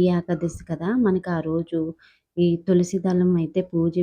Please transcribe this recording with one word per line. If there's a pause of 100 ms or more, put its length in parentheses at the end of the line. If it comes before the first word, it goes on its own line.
ఏకాదశి
కదా,
మనకి
ఆ
రోజు (560)
ఈ (120)
తులసి
దళం
అయితే
పూజ